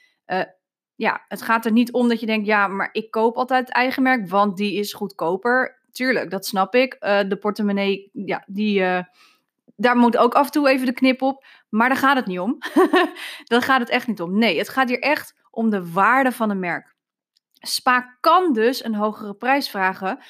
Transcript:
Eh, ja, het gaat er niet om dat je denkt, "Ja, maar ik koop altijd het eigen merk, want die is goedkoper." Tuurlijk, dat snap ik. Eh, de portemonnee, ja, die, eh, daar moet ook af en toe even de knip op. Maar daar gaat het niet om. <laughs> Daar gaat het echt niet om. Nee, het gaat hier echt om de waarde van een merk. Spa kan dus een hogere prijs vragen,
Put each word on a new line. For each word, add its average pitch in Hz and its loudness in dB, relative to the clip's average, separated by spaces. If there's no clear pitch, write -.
Eh, 185 -4
ja, - -4
het 196 -10
gaat 226 0
er 226 0
niet 240 2
om 247 2
dat 226 0
je 233 -6
denkt, 214 -2
"Ja, 208 2
maar 196 -4
ik 220 -6
koop 226 0
altijd 254 0
het - -6
eigen 254 0
merk, 254 0
want 202 0
die 202 -2
is 202 -4
goedkoper." 196 -2
Tuurlijk, 190 -2
dat 196 -8
snap 196 -2
ik. 254 2
Eh, 202 0
de 196 -2
portemonnee, 196 -2
ja, 190 -8
die, 202 0
eh, 180 0
daar 247 4
moet 240 4
ook 240 4
af 285 4
en 277 -10
toe 294 2
even 262 2
de 254 -2
knip 262 2
op. 269 -2
Maar 226 2
daar 262 0
gaat 269 2
het 226 -2
niet 180 -6
om. 202 -4
<laughs> - -8
Daar 240 2
gaat 262 2
het 233 -4
echt - -2
niet 196 -4
om. 180 -2
Nee, 202 2
het 208 -4
gaat 262 0
hier 247 -2
echt - -2
om 226 -2
de 180 -4
waarde 240 2
van 226 -2
een 196 -2
merk. 170 -8
Spa - -2
kan 339 4
dus 233 0
een 226 -4
hogere 208 -4
prijs 262 -2
vragen, 190 -2